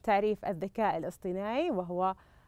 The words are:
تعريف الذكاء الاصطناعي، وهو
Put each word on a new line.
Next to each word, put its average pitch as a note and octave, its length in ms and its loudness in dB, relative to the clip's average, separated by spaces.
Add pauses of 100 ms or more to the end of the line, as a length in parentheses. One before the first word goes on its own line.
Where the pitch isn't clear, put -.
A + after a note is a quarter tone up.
تعريف G#3 420 2
الذكاء F#3+ 520 0
الاصطناعي، G3 720 -2
وهو F#3 440 0 (340)